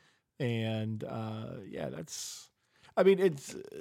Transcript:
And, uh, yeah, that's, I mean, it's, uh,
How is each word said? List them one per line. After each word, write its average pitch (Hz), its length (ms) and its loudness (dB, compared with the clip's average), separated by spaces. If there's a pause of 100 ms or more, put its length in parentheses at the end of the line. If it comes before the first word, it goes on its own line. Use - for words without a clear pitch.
(400)
And, 110 640 -4
uh, 110 520 -10 (120)
yeah, 78 220 -8
that's, - 580 -14 (480)
I 196 60 8
mean, 190 180 10
it's, 165 340 2
uh, - 60 -10 (200)